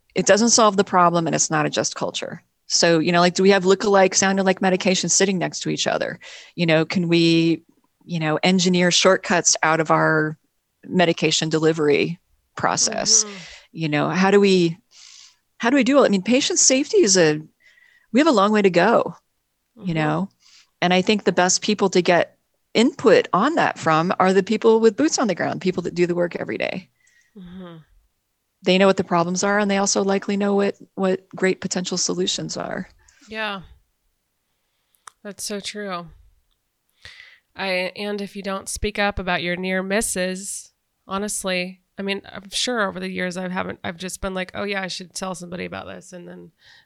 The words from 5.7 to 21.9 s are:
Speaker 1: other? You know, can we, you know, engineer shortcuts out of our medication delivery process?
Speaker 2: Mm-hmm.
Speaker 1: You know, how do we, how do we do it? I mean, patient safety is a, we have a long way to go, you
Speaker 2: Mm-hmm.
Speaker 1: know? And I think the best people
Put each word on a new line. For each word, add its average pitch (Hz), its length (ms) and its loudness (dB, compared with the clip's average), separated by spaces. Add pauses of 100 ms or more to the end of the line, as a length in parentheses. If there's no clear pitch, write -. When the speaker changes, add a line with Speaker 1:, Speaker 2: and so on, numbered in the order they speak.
Speaker 1:
other? - 320 -4 (360)
You 175 100 -2
know, 160 200 2
can 170 240 -2
we, 165 540 2 (420)
you 170 140 -6
know, 156 240 -2
engineer 180 480 2
shortcuts - 720 2
out 160 180 2
of 160 100 0
our 156 460 2 (500)
medication 165 600 0
delivery 156 720 0 (360)
process? - 720 0
Speaker 2:
Mm-hmm. 202 100 -14 (380)
Speaker 1:
You 160 160 -4
know, 147 200 0
how 185 220 2
do 202 80 6
we, 185 380 4 (840)
how 233 80 0
do 262 60 2
we 277 80 4
do 262 180 4
it? 226 60 6
I - 20 4
mean, 190 140 0
patient 269 340 0
safety 269 460 2
is 190 140 2
a, 156 220 4 (720)
we 220 80 2
have 311 80 4
a 320 40 4
long 208 200 4
way 208 120 2
to 190 80 4
go, 170 440 2 (600)
you 214 80 -20
Speaker 2:
Mm-hmm. 180 100 -4
Speaker 1:
know? 156 360 -2 (520)
And 180 100 2
I 180 120 2
think 208 200 0
the 196 80 2
best 180 300 2
people 208 300 0